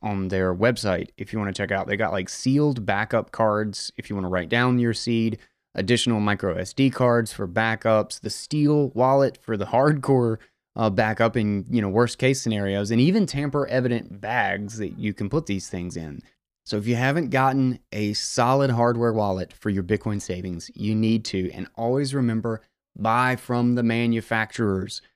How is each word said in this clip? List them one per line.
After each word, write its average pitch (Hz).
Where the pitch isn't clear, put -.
on 98
their 92
website 104
if -
you 113
wanna 101
check 98
out. 95
They 104
got, 101
like, 95
sealed 135
backup 104
cards 107
if -
you 104
wanna 92
write 90
down 123
your 117
seed, 113
additional 113
micro 101
S 90
D 135
cards 120
for 98
backups, 110
the 107
Steel 147
wallet 131
for 113
the 98
hardcore, 131
uh, 110
backup 110
in, 104
you 120
know, 101
worst 117
case 131
scenarios, 101
and 113
even 185
tamper 143
evident 120
bags 104
that 101
you 104
can 101
put 156
these 98
things 87
in. 78
So 107
if 107
you 120
haven't 135
gotten 131
a 104
solid 131
hardware 117
wallet 98
for -
your 98
Bitcoin 104
savings, 90
you 107
need 110
to, 90
and -
always 131
remember, 113
buy 120
from 120
the 120
manufacturers 113